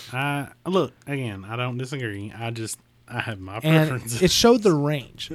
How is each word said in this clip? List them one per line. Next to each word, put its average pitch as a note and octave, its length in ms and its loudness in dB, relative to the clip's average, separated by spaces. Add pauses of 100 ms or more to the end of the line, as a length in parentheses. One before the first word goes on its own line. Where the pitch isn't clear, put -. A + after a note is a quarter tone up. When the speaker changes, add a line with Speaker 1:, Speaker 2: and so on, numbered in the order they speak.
(120)
Speaker 1:
I, C#3 380 -4 (160)
look, E3+ 260 2 (160)
again, A#2 380 -6
I A2 100 -8
don't B2 220 -4
disagree. A#2+ 600 -6
I A#2 140 -6
just, A2+ 280 -8 (280)
I A#2+ 140 -6
have G#2 180 -6
my F#2+ 240 -10
Speaker 2:
And D#3 240 6
Speaker 1:
preferences. A#2+ 340 -4
Speaker 2:
it F3+ 100 6
showed A#3 320 6
the G3 100 6
range. C#3+ 600 -2